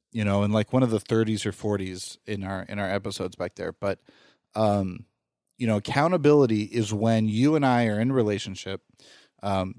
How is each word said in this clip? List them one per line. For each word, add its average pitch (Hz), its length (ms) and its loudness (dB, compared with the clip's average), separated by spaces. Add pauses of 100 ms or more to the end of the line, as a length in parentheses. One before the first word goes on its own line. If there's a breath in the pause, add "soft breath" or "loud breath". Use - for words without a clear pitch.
(120)
you 110 140 -4
know, 101 160 2
in, 104 100 0
like, 107 220 0
one 131 80 4
of 123 80 2
the 110 100 0
thirties 110 460 0
or 104 60 -4
forties 95 720 -6
in 101 180 -8
our, 95 200 -8
in 101 160 -10
our 98 100 -2
episodes 98 460 -6
back 90 180 -6
there. 85 180 -8
But, 98 280 -4 (560 soft breath)
um, 101 500 0 (540)
you 120 80 -2
know, 110 100 2
accountability 143 880 4
is 104 280 -2
when 110 360 2
you 123 280 2
and 143 80 2
I 123 220 4
are 104 140 0
in 117 100 0
a 135 60 0
relationship. 98 640 -2 (640 soft breath)
Um, 95 360 -2